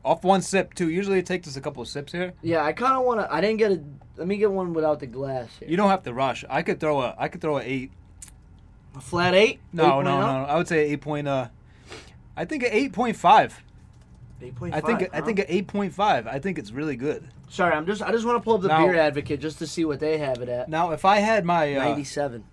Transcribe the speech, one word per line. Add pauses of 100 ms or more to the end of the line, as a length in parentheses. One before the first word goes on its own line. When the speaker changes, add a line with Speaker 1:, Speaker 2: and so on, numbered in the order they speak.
Speaker 1:
off
one
sip
too.
Usually
it
takes
us
a
couple
of
sips
here.
Speaker 2:
Yeah,
I
kinda
wanna,
I
didn't
get
a, (340)
let
me
get
one
without
the
glass (120)
here.
Speaker 1:
You
don't
have
to
rush.
I
could
throw
a,
I
could
throw
a
eight. (1040)
Speaker 2:
A
flat
eight? (120)
Speaker 1:
No,
no,
no,
Speaker 2:
Eight
point
oh?
Speaker 1:
no.
I
would
say
eight
point,
uh, (840)
I
think
an
eight
point
five. (800)
Speaker 2:
Eight
point
five,
Speaker 1:
I
think,
I
Speaker 2:
huh?
Speaker 1:
think
an
eight
point
five.
I
think
it's
really
good. (220)
Speaker 2:
Sorry,
I'm
just,
I
just
wanna
pull
up
the
Speaker 1:
Now
Speaker 2:
Beer
Advocate
just
to
see
what
they
have
it
at.
Speaker 1:
Now,
if
I
had
my,
uh,
Speaker 2:
Ninety-seven.